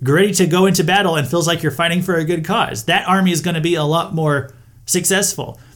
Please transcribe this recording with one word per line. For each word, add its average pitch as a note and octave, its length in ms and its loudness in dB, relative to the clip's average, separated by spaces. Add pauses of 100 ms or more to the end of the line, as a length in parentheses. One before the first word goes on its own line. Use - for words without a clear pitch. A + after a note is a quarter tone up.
ready E3+ 340 2
to F#3 120 2
go F3+ 200 2
into F#3+ 180 2
battle F3+ 320 2
and C#3 120 -2
feels D#3+ 180 0
like E3+ 160 -2
you're D3+ 80 0
fighting E3+ 300 0
for F3+ 160 -2
a D#3+ 80 0
good E3+ 200 -2
cause. F#3 400 -4
That E3+ 220 0
army F#3 240 2
is D#3+ 100 0
gonna E3 200 -2
be E3+ 140 0
a D3+ 100 0
lot D#3+ 300 -2
more D3+ 400 -2 (320)
successful. F#3 720 -2 (160)